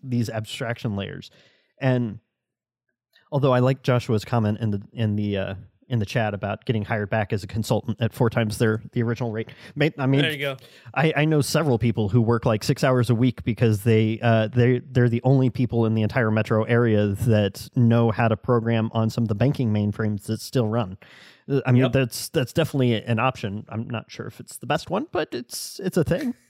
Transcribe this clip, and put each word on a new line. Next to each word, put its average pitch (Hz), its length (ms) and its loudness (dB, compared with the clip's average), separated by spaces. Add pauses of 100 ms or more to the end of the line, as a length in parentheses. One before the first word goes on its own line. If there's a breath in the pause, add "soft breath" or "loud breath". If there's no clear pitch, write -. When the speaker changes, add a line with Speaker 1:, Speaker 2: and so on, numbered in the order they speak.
Speaker 1:
these 120 300 -2
abstraction 113 640 -6
layers. 95 380 -8 (480 soft breath)
And 123 400 0 (1080 soft breath)
although 139 220 2
I 123 80 4
like 131 220 0
Joshua's 120 420 0
comment 107 360 0
in 110 100 -2
the, 98 120 -4 (100)
in 107 240 -2
the, 104 200 -2
uh, 95 180 -4 (360)
in 117 100 0
the 98 60 -2
chat 107 280 -2
about 98 320 -6
getting 110 180 -2
hired 104 240 -4
back 110 240 -2
as 101 100 -4
a - 40 -12
consultant 107 520 -2
at 113 140 -2
four 120 160 2
times 107 300 -2
their, 110 240 0 (100)
the 123 100 -2
original 117 300 -4
rate. 110 160 -8 (260 loud breath)
May-, 151 220 0
I 139 100 -4
mean, 135 140 4
Speaker 2:
There 156 120 0
you 143 60 -8
go. 139 180 -6 (360 loud breath)
Speaker 1:
I, 160 240 0
I 147 80 2
know 156 160 2
several 135 380 0
people 110 320 0
who 120 100 4
work, 113 240 2
like, 110 180 2
six - 220 -2
hours 127 240 2
a 123 60 4
week 120 280 0
because 110 420 0
they, 110 380 2
uh, 113 260 4
they, 120 320 2
they're 123 280 2
the 117 160 0
only 131 240 4
people 117 380 0
in 110 80 2
the 110 80 2
entire 110 280 0
metro 110 340 2
area 113 420 4
that 101 680 0
know 117 360 4
how 113 180 0
to 110 80 2
program 113 560 0
on 113 160 0
some 117 160 -2
of 104 40 -2
the 107 60 0
banking 120 380 0
mainframes 104 520 -2
that 110 180 -6
still 117 260 -2
run. 107 300 -4 (520 loud breath)
Uh, 139 140 0
I 127 80 2
mean, 123 120 6
Speaker 2:
Yep. 120 80 0
Speaker 1:
that's, 127 360 -2
that's 135 240 -4
definitely 131 400 0 (100)
an 117 160 0
option. 110 520 -4
I'm 113 180 -8
not 117 220 -8
sure - 160 -12
if - 140 -16
it's - 180 -18
the - 80 -16
best 147 240 -4
one, 226 200 -4
but 320 220 -6
it's, - 480 -12
it's 185 160 -4
a 170 80 2
thing. 262 300 -2 (160)